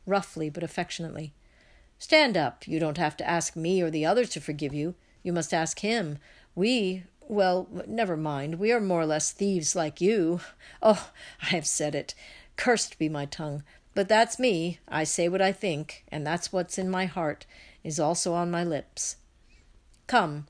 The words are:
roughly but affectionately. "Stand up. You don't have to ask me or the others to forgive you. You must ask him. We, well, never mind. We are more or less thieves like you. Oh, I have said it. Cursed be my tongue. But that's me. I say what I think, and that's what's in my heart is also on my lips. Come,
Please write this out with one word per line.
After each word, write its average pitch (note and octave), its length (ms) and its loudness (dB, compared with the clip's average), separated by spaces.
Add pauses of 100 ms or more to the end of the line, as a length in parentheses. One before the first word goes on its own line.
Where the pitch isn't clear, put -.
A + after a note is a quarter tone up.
roughly F3 420 -2
but E3+ 140 -6
affectionately. D#3+ 680 -6 (680)
"Stand D4 360 6
up. D3 320 0
You D#3+ 120 -2
don't D#3 180 0
have D#3 200 0
to - 120 -2
ask E3+ 260 0
me F3+ 260 0
or E3 100 0
the D#3 140 0
others G#3 260 4
to D#3 100 -8
forgive D3 320 -4
you. D3+ 220 -4 (260)
You F3+ 100 -4
must E3+ 220 -2
ask E3 260 0
him. G3+ 380 -2 (360)
We, F#3+ 500 0 (260)
well, F#3 400 2 (180)
never G#3+ 300 -2
mind. D3+ 380 -4
We G#3 180 2
are A#3+ 80 2
more F#3 180 2
or D#3+ 60 2
less D#3 260 0
thieves G3 420 0
like D#3 280 -2
you. F3 400 2 (400)
Oh, - 300 4 (300)
I - 60 -6
have D#3+ 200 0
said D3 280 -2
it. - 180 -6 (440)
Cursed - 400 0
be D#3 100 0
my D3 180 -2
tongue. D3 380 -8 (320)
But G3 140 0
that's A3+ 300 4
me. F3+ 480 0
I D#3 180 -2
say E3+ 240 0
what F#3 120 0
I F#3+ 120 4
think, D#3 560 -6
and D3 180 -6
that's E3+ 240 -4
what's F3+ 260 -4
in F#3 120 -2
my F#3 160 0
heart E3+ 400 -4 (380)
is D#3 180 -4
also E3+ 320 2
on F3 180 0
my E3+ 140 0
lips. - 500 -6 (920)
Come, D3+ 420 2